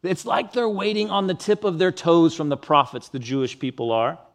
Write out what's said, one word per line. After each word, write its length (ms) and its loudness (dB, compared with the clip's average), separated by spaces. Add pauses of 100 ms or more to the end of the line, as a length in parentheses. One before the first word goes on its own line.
It's 240 -4
like 260 -2
they're 160 -2
waiting 440 -2
on 160 0
the 80 0
tip 280 -2
of 140 -2
their 140 2
toes 440 4
from 140 -4
the 80 -2
prophets, 500 2
the 120 -10
Jewish 400 -4
people 320 -4
are. 260 0 (180)